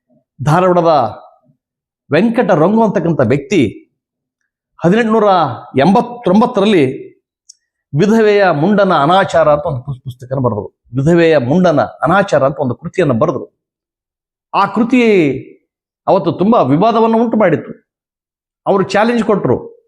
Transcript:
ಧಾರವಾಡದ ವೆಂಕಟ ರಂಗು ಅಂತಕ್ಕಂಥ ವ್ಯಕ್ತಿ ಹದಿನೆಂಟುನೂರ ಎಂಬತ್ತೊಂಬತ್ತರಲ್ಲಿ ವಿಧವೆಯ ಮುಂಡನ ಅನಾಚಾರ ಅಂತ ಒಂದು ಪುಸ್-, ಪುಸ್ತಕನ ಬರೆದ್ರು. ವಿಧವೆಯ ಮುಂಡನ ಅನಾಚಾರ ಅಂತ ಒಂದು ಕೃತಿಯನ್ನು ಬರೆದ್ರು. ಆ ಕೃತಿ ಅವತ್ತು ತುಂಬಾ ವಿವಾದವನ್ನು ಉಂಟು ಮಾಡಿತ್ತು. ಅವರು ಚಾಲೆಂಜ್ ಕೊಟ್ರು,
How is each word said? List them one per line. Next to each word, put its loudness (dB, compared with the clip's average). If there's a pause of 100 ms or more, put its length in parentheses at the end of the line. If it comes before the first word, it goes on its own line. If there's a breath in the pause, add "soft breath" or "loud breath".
(420)
ಧಾರವಾಡದ 0 (960)
ವೆಂಕಟ 0
ರಂಗು 2
ಅಂತಕ್ಕಂಥ -2
ವ್ಯಕ್ತಿ -2 (1000)
ಹದಿನೆಂಟುನೂರ 0 (540)
ಎಂಬತ್ತೊಂಬತ್ತರಲ್ಲಿ 0 (880)
ವಿಧವೆಯ 2
ಮುಂಡನ 0
ಅನಾಚಾರ 2
ಅಂತ 0
ಒಂದು -6
ಪುಸ್-, -12
ಪುಸ್ತಕನ -12
ಬರೆದ್ರು. -4
ವಿಧವೆಯ 2
ಮುಂಡನ 2
ಅನಾಚಾರ 0
ಅಂತ -4
ಒಂದು -4
ಕೃತಿಯನ್ನು -2
ಬರೆದ್ರು. -4 (880)
ಆ 0
ಕೃತಿ 0 (1040)
ಅವತ್ತು 0
ತುಂಬಾ 2
ವಿವಾದವನ್ನು 0
ಉಂಟು -2
ಮಾಡಿತ್ತು. -2 (760)
ಅವರು 0
ಚಾಲೆಂಜ್ -2
ಕೊಟ್ರು, 0 (320)